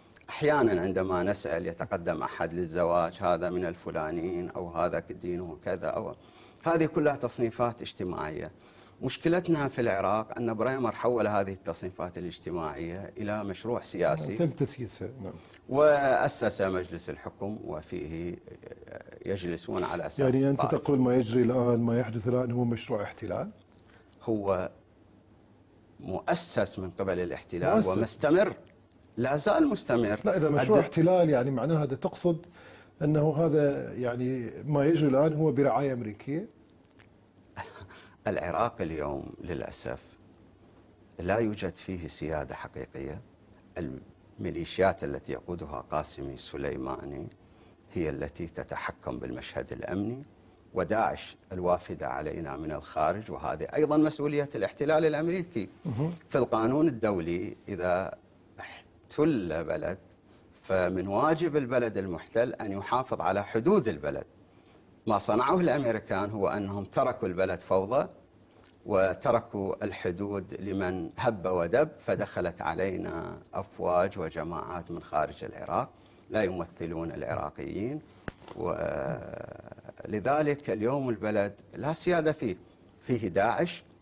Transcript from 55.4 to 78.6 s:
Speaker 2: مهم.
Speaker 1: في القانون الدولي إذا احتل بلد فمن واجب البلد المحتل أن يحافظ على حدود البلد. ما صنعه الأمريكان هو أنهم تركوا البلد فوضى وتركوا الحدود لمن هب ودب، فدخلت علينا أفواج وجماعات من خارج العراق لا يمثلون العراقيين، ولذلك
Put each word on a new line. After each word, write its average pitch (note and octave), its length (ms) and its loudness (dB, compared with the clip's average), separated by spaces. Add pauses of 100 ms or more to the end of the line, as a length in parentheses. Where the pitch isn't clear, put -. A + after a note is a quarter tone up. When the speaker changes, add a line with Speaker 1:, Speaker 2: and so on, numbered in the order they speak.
Speaker 2:
مهم. C#3+ 260 -2 (180)
Speaker 1:
في C#3+ 100 2
القانون B2 500 4
الدولي G2 680 0 (120)
إذا F2+ 460 0 (460)
احتل F#2+ 1040 -2
بلد D#2+ 340 -4 (640)
فمن F#2 460 0
واجب D3 480 2
البلد B2 420 0
المحتل G2 540 -2
أن G#2+ 200 -6
يحافظ A#2 480 -2
على F#2+ 240 2
حدود C3 440 4
البلد. C#2+ 360 -4 (800)
ما G#2+ 120 4
صنعه C3 420 6
الأمريكان A2+ 720 2
هو G2+ 180 2
أنهم G2+ 360 -2
تركوا B2 440 0
البلد F2+ 320 0
فوضى G#2+ 480 2 (760)
وتركوا G2 1000 2
الحدود G2 760 -4
لمن F#2 580 -2
هب G#2+ 280 0
ودب، F#2 500 2
فدخلت F2+ 640 -4
علينا E2+ 760 -4 (160)
أفواج F2+ 640 0
وجماعات E2 720 -6
من D#2+ 120 -8
خارج D2+ 420 -2
العراق - 460 -4 (400)
لا G#2+ 120 2
يمثلون E2+ 720 -4
العراقيين، D#2 880 -6 (560)
ولذلك F2 2250 -2